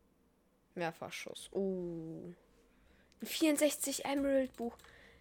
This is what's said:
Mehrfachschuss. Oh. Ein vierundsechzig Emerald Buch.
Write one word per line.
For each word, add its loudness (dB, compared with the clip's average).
Mehrfachschuss. -6
Oh. -4
Ein -8
vierundsechzig 2
Emerald 2
Buch. -4